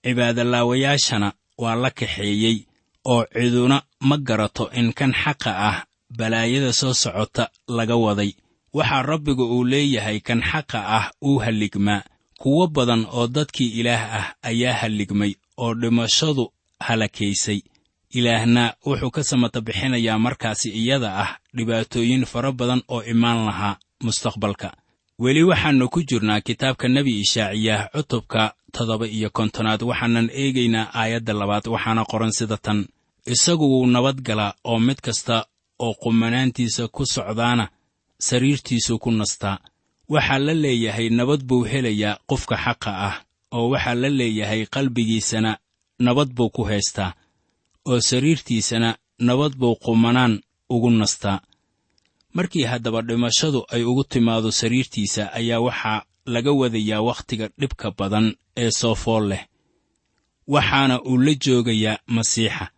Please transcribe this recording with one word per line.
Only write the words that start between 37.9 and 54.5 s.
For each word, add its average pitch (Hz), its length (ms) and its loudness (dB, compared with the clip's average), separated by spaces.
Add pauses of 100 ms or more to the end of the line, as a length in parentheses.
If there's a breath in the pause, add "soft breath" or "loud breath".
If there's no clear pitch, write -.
sariirtiisuu 123 800 0
ku 120 120 -2
nastaa." 101 460 -2 (520)
Waxaa 143 300 0
la 147 140 0
leeyahay 117 560 0
nabad 123 340 2
buu 123 200 2
helayaa 107 540 -2 (100)
qofka - 300 -2
xaqa 117 340 -2 (160)
ah, 98 80 -4 (360)
oo 120 180 0
waxaa 123 260 -2
la 131 140 0
leeyahay 110 560 -2
qalbigiisana 113 840 0 (480)
nabad 127 360 2
buu 117 140 2
ku 120 140 -4
haystaa, 101 480 -2 (760)
oo 123 140 0
sariirtiisana 120 880 0 (300)
nabad 131 360 2
buu 120 200 2
qumanaan 117 580 4 (360)
ugu 120 200 2
nastaa. 104 500 2 (960)
Markii 175 280 -2
haddaba 117 380 -2
dhimashadu 120 580 0 (100)
ay 117 140 -2
ugu 127 200 2
timaado 113 480 2